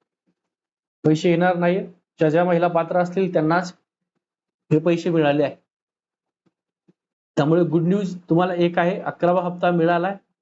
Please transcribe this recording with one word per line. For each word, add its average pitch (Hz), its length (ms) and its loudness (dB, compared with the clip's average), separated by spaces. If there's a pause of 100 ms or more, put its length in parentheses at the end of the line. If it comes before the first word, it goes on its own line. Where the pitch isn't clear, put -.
(1040)
पैसे 156 240 2
येणार 175 260 2
नाही. 175 320 -2
ज्या - 420 -4
ज्या 165 160 2
महिला 175 220 2
पात्र 165 300 -2
असतील 180 360 -2
त्यांनाच 170 400 0 (1000)
हे 151 80 4
पैसे 170 300 -2
मिळाले 151 340 0
आहे. 131 120 -4 (1800)
त्यामुळे 160 260 2
गुड 165 180 0
न्यूज 185 360 -2 (120)
तुम्हाला 180 240 0
एक 175 260 0
आहे, 180 220 -2
अकरावा 175 400 0
हप्ता 180 300 -2
मिळालाय 175 440 0 (260)